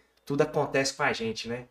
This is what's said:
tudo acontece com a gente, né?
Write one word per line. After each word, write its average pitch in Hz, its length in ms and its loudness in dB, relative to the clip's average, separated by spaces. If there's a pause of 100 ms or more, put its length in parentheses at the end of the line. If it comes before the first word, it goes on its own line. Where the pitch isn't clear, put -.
(260)
tudo 143 160 0
acontece 139 520 2
com 147 100 -2
a 127 100 2
gente, 113 340 -4
né? 123 240 -6